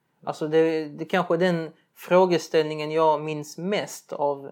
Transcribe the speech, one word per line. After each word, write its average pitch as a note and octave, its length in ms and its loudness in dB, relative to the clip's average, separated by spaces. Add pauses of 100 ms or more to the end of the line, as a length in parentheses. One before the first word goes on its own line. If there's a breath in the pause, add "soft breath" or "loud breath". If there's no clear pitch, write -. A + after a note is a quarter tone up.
(240)
Alltså D3+ 240 -6
det, D#3+ 400 2
det D3 160 -10
kanske F3 320 0
den E3+ 360 0 (220 soft breath)
frågeställningen E3 960 2
jag D#3 280 2
minns D3+ 380 -8
mest E3+ 540 -6
av C#3+ 400 -4